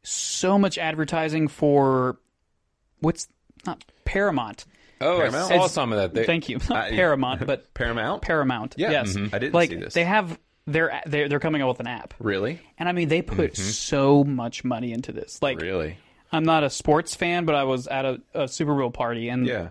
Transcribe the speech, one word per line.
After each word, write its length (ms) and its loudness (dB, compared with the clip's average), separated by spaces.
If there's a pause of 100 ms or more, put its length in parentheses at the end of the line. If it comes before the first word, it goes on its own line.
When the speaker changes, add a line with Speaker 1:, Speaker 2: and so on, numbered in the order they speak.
Speaker 1:
so 560 0
much 200 2
advertising 680 0
for, 720 4 (800)
what's, 280 -2 (380)
not 180 -10 (220)
Paramount. 580 -2 (380)
Speaker 2:
Oh, 160 2
Speaker 3:
Paramount? 340 0
Speaker 2:
I 60 6
saw 80 6
Speaker 1:
It's 80 -2
Speaker 2:
some 180 0
of 60 2
that. 160 0
They 100 2
Speaker 1:
Thank 240 0
you. 160 -6
<laughs> 60 -2
Not 160 0
Speaker 3:
Uh, 100 -2
Speaker 1:
Paramount, 500 2
but 280 -4
Speaker 3:
<laughs> 0 -
Paramount? 480 -2
Speaker 1:
Paramount. 560 -2
Speaker 3:
Yeah. 120 0
Speaker 1:
Yes. 240 2
Speaker 3:
Mm-hmm. 200 -4
I 40 -2
didn't 160 -2
Speaker 1:
Like, 160 4
Speaker 3:
see 60 -2
this. 180 -2
Speaker 1:
they 100 4
have, 340 0 (280)
they're, 400 0
they're, 220 0
they're 120 0
coming 220 0
out 60 0
with 120 -2
an 60 -6
app. 320 -12
Speaker 3:
Really? 420 -2 (180)
Speaker 1:
And 100 -2
I 40 0
mean, 160 0
they 140 2
put 300 -2
Speaker 2:
Mm-hmm. 100 -8
Speaker 1:
so 640 4
much 400 -4
money 280 -4
into 200 -6
this. 280 -12
Like, 200 -2
Speaker 3:
Really? 380 -4 (340)
Speaker 1:
I'm 120 0
not 200 4
a 60 0
sports 440 0
fan, 300 0
but 100 2
I 100 2
was 220 -2
at 180 -4
a, 160 -4 (140)
a 140 -2
Super 260 -2
Bowl 160 0
party, 380 -4
and 180 0
Speaker 3:
Yeah. 240 -2